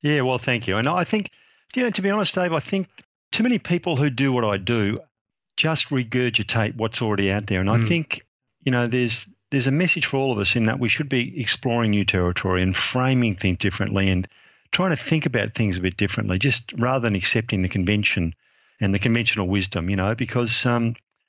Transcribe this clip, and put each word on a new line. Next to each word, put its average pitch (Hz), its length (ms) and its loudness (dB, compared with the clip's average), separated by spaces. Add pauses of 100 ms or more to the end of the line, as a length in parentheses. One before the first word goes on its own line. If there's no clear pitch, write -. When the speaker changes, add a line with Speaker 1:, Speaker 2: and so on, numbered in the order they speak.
Speaker 1:
Yeah, 147 200 2
well, 127 160 2
thank 120 300 0
you. 95 80 0
And 117 120 2
I 180 160 2
think, 214 260 -2 (440)
you 254 80 0
know, 240 80 0
to 190 120 -4
be 196 80 0
honest, 202 240 0
Dave, 180 180 0
I 160 80 0
think 190 280 -4 (420)
too - 120 0
many 240 160 2
people 175 380 -2
who 143 140 2
do 131 220 2
what 123 120 2
I 104 120 2
do 104 440 0 (560)
just - 340 0
regurgitate 117 880 0
what's 113 260 -2
already 101 280 2
out 101 160 0
there. 95 140 0
And 95 100 0
I 117 80 4
Speaker 2:
Mm. 113 100 2
Speaker 1:
think, - 360 -2 (400)
you 131 80 0
know, 120 140 2
there's, 120 420 -2 (220)
there's 131 160 0
a 135 60 2
message 170 340 0
for 139 100 -2
all 135 160 0
of 107 60 0
us 104 180 0
in 113 100 2
that 120 120 0
we 123 100 -2
should 147 200 -2
be 131 320 -2
exploring 117 500 0
new 104 140 2
territory 90 580 0
and 92 140 0
framing 123 580 0
things 90 240 0
differently 98 500 0
and 92 180 0 (460)
trying 185 180 0
to 151 120 -2
think 160 240 0
about 117 280 -2
things 101 220 0
a 92 40 -2
bit 92 160 -2
differently, 98 420 0
just - 400 -2
rather 123 280 0
than 104 100 2
accepting 107 460 0
the 90 60 0
convention 95 680 0 (460)
and 98 140 2
the 98 40 2
conventional 113 500 0
wisdom, 92 420 -2
you 101 60 0
know, 98 180 0
because, 120 500 -2
um, 117 300 2 (340)